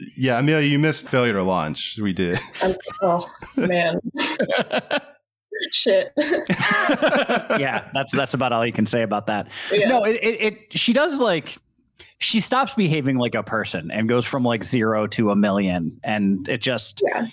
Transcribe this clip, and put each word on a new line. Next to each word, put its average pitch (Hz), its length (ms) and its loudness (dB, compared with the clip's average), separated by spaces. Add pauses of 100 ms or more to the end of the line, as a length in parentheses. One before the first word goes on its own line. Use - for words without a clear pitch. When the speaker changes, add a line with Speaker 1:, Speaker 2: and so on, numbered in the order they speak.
(160)
Speaker 1:
yeah, 127 240 2
Amelia, 151 260 4
you 143 140 4
missed 156 300 0
Failure 123 240 2
to 98 100 0
Launch. 87 580 -2
We 101 120 0
did. 90 260 0 (120)
<laughs> - 100 -14
Speaker 2:
I'm, 190 140 0 (260)
oh, 175 280 0 (280)
man. 175 420 0 (160)
Speaker 3:
<laughs> 302 640 -2 (920)
Speaker 2:
Shit. - 440 2
<laughs> 285 40 2 (1400)
Speaker 3:
Yeah, 120 340 -4
that's, 135 200 -4
that's 139 200 0
about 127 200 0
all 117 120 2
you 120 60 0
can 110 140 0
say 120 160 2
about 104 260 -2
that. 104 220 -4 (220)
Speaker 2:
Yeah. 208 180 2
Speaker 3:
No, 247 160 4
it, 220 180 2
it, 220 180 -2
it, 214 160 -2 (220)
she - 140 2
does, 285 260 2
like, 185 380 0 (640)
she - 200 0
stops 254 360 2
behaving 147 420 2
like 120 180 0
a 107 80 -2
person 98 480 -4
and 110 160 0
goes 120 180 2
from, 131 180 -2
like, 117 200 0
zero 110 440 2
to 107 240 2
a 101 40 2
million. 98 680 2
And 98 440 0
it - 140 -4
just, - 440 -2
Speaker 2:
Yeah. - 280 -2